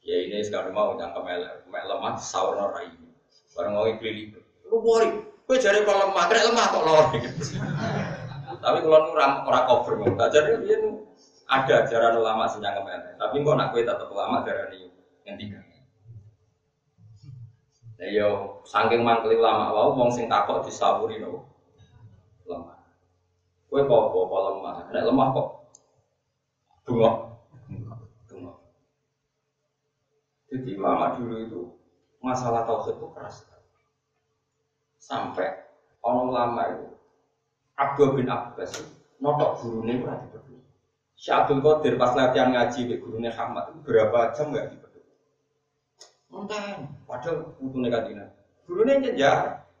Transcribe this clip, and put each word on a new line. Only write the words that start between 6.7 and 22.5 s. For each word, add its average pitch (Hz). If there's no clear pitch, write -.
kok 156
lori. 151
<laughs> -
Tapi 151
kalau 156
nu -
ora, 139
ora 127
cover, -
tak -
jare 151
yen 220
ada 131
ajaran 117
ulama 110
sing 104
cangkem 98
elek. -
Tapi -
engko 147
nak -
kowe 117
tetep -
ulama 98
darani 92
ngendikan. 101
Lah -
yo -
saking 113
mangkeli 113
ulama -
wau 143
wong 123
sing 120
takok -
disawuri 110
nopo? 90
Lemah. -